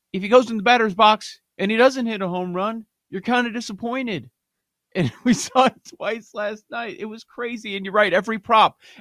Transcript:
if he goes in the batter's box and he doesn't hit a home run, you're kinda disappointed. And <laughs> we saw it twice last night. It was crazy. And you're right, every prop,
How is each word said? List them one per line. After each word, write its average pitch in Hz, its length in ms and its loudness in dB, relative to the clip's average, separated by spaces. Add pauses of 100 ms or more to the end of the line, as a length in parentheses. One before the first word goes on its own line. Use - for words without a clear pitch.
(120)
if 185 100 -6
he 202 60 -6
goes 240 200 6
in 226 100 -4
the 202 40 -6
batter's 226 320 2
box 214 460 2 (180)
and 196 140 -2
he 226 40 -2
doesn't 262 300 2
hit 214 160 -6
a 185 60 -2
home 180 260 -6
run, 214 320 -6 (240)
you're 190 100 -8
kinda 240 300 0
disappointed. 226 800 -8 (640)
And 156 240 0
<laughs> - 60 -10
we 247 100 4
saw - 320 2
it - 80 0 (100)
twice 214 480 -10
last 214 380 -8
night. 233 280 -10
It - 60 -12
was 220 180 -14
crazy. 233 540 -10
And 196 80 -8
you're 196 80 -8
right, 202 220 4
every 208 240 -2
prop, 214 420 4 (200)